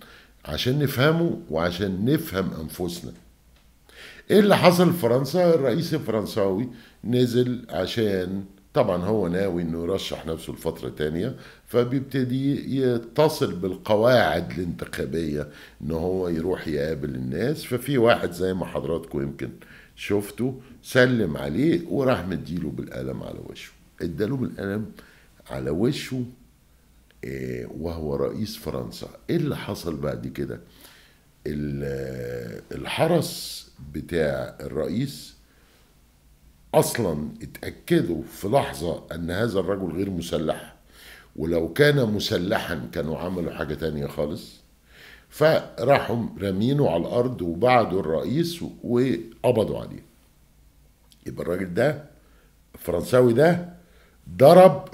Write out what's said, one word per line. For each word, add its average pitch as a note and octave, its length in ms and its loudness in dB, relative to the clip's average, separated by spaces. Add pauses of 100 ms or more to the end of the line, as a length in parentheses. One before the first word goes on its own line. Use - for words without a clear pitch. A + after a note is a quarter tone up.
(440)
عشان B2 340 -2
نفهمه D3+ 600 2 (100)
وعشان F2+ 540 -2
نفهم B2 460 0 (100)
أنفسنا. E2+ 520 -8 (1160)
إيه G3 100 8
اللي G3+ 160 8
حصل E3+ 360 8
في E3+ 60 -2
فرنسا؟ D3 560 4
الرئيس C#3 400 2
الفرنساوي G#2+ 760 0 (360)
نزل B2 680 2
عشان F#2+ 720 -2 (300)
طبعًا F#2+ 300 2
هو G2+ 240 0
ناوي F2+ 340 0
إنه E2 200 -4
يرشح F2 440 -4
نفسه D#2 260 -6
لفترة B1+ 360 -6
تانية، E2+ 480 -4 (300)
فبيبتدي C3 1120 -2
يتصل B2+ 760 2
بالقواعد F#2+ 960 2
الانتخابية D2 960 -4 (340)
إن C#2+ 80 -4
هو F2+ 380 -2
يروح E2 400 -2
يقابل D2 460 -2
الناس. D2+ 500 -4
ففي B2+ 340 -2
واحد F#2+ 340 4
زي F#2 220 -2
ما F2+ 120 -4
حضراتكم D#2 560 -4
يمكن C2+ 280 -6 (460)
شفتوا G#2+ 560 -4 (300)
سلم A#2+ 540 4
عليه F#2 520 0
وراح A#2+ 380 0
مديله D#2 440 -4
بالقلم B1+ 520 -8
على G1+ 160 -12 (120)
وشه، - 220 -18 (300)
اداله G2+ 340 -2
بالقلم G#2 560 -4 (580)
على C2 200 -4
وشه، B2 540 -2 (1000)
آه، B1+ 420 -8 (140)
وهو D#2+ 360 -4
رئيس C#2 400 -4
فرنسا. B1+ 520 -8 (220)
إيه D#3 60 2
اللي D#3+ 200 -2
حصل E2+ 400 -6
بعد C2 320 -6
كده؟ B1 320 -8 (840)
ال-، C2+ 1160 -8 (100)
الحرس - 960 -2 (240)
بتاع C#2+ 680 -2
الرئيس D2+ 760 -4 (1400)
أصلًا F#2 540 0 (140)
اتأكدوا F2 800 -2
في - 260 -10
لحظة F2 540 0 (120)
أن E2 160 -6
هذا G2 300 0
الرجل F2+ 360 -2
غير G2 140 -2
مسلح، D#2+ 640 -4 (640)
ولو E2 360 0
كان C#3+ 400 4
مسلحا F#2 800 -2
كانوا D#2 260 -4
عملوا F2 340 -4
حاجة D2 220 -6
تانية D2 320 -4
خالص. D2 460 -6 (760)
فراحوا A#2+ 1000 2 (140)
رامينه G#2 500 2
على E2+ 100 2
الأرض A#2+ 420 -2
وبعدوا F#2+ 580 2
الرئيس G#2 640 -2 (200)
وقبضوا A2+ 1000 0
عليه. G1+ 220 -12 (1200)
يبقى - 160 -8
الراجل F2 320 -4
ده C#3 300 2 (680)
الفرنساوي A#2 580 4
ده F3 360 4 (680)
ضرب F3 580 10